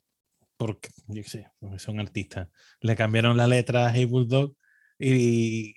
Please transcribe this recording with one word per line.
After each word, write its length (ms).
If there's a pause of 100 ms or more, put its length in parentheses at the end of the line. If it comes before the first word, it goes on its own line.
(560)
porque, 340 (180)
yo 140
qué 60
sé, 200 (120)
porque 180
son 220
artistas, 480 (320)
le 160
cambiaron 400
la 100
letra 400
a 80
Hey 120
Bulldog 480 (440)
y, 800